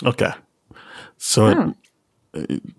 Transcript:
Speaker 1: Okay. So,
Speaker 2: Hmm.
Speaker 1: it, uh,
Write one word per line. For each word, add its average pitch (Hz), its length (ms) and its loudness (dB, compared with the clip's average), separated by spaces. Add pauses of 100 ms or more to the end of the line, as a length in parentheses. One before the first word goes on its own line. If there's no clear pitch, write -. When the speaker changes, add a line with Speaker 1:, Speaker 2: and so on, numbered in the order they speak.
Speaker 1:
Okay. 120 260 0 (880)
So, - 360 4
Speaker 2:
Hmm. 208 160 0 (640)
Speaker 1:
it, - 300 -6
uh, - 140 -18